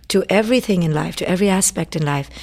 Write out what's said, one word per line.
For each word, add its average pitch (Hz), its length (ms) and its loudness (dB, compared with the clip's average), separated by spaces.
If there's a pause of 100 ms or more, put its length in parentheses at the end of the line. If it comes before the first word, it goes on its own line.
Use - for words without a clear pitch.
to 190 220 2
everything 220 560 2
in 156 100 0
life, 151 220 -4
to - 120 -6
every 185 200 2
aspect 190 480 0
in 156 80 -2
life, 143 260 -2 (120)